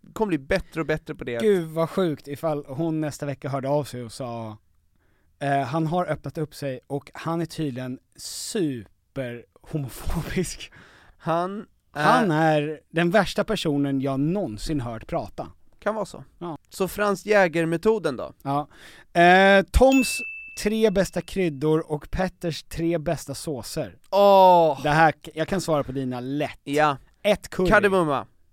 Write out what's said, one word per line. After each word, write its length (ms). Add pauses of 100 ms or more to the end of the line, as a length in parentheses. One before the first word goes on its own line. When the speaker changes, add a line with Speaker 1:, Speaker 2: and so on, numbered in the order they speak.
(120)
Speaker 1:
kommer 160
bli 100
bättre 420
och 60
bättre 280
på 100
det. 180
Speaker 2:
Gud, 260
vad 220
sjukt 380
ifall 400
hon 320
nästa 260
vecka 220
hörde 200
av 160
sig 200
och 80
sa, 440 (840)
eh, 220
han 260
har 200
öppnat 320
upp 160
sig 320
och 280
han 260
är 60
tydligen 520 (180)
superhomofobisk. 2500 (460)
Speaker 1:
Han 480 (260)
är 120
Speaker 2:
Han 260
är 500 (100)
den 200
värsta 340
personen 560
jag 200
någonsin 600
hört 260
prata. 420 (300)
Speaker 1:
Kan 160
vara 100
så. 200 (140)
Speaker 2:
Ja. 200 (100)
Speaker 1:
Så 200
Franz 380
Jäger-metoden 880
då? 160 (100)
Speaker 2:
Ja. 260 (520)
Eh, 500
Toms 480 (440)
tre 280
bästa 300
kryddor 720
och 180
Petters 520
tre 360
bästa 360
såser. 640 (140)
Speaker 1:
Åh! 720
Speaker 2:
Det 80
här, 240 (200)
jag 140
kan 120
svara 240
på 80
dina 280
lätt. 440
Speaker 1:
Ja. 320 (260)
Speaker 2:
Ett 260
curry. 220
Speaker 1:
Kardemumma. 560 (260)